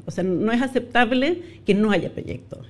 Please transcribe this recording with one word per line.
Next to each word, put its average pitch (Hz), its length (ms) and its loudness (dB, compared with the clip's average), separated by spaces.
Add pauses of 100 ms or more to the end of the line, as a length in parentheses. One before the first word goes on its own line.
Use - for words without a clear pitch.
O 165 60 -10
sea, 180 120 -4
no 190 280 0
es 240 100 2
aceptable 262 800 2 (240)
que 208 80 4
no 214 180 4
haya 185 200 0
proyecto, - 580 -10